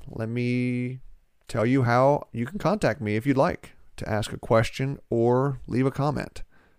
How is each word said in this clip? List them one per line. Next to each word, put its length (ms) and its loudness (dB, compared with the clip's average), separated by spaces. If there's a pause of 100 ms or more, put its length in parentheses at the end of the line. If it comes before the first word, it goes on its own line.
let 200 -8
me 720 -2 (480)
tell 180 -2
you 200 4
how 480 4
you 140 -4
can 120 -8
contact 420 0
me 140 0
if 120 -2
you'd 100 2
like 400 0 (200)
to 140 -8
ask 220 -2
a 60 -8
question 600 0 (100)
or 600 2
leave 180 2
a 60 0
comment, 500 -4 (360)